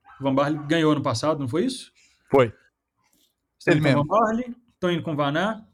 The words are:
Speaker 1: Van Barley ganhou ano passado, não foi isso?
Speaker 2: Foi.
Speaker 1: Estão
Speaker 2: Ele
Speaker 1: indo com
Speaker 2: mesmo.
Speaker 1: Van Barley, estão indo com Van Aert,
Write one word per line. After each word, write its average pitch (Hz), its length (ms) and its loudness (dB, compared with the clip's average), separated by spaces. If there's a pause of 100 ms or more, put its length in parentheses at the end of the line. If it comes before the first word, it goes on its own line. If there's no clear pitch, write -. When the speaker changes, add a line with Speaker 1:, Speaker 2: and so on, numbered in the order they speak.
(200)
Speaker 1:
Van 135 140 -2
Barley 143 340 0
ganhou 156 240 2
ano 143 100 0
passado, 143 380 -2
não 135 80 -6
foi 160 180 -2
isso? - 260 -8 (380)
Speaker 2:
Foi. 123 240 4 (1080)
Speaker 1:
Estão 180 140 2
Speaker 2:
Ele 151 60 2
Speaker 1:
indo 151 40 0
com 147 60 4
Speaker 2:
mesmo. 147 160 2
Speaker 1:
Van 196 140 0
Barley, 233 360 -2 (180)
estão 180 180 -4
indo 170 120 -2
com 156 120 -6
Van 143 220 -2
Aert, 214 260 -4 (100)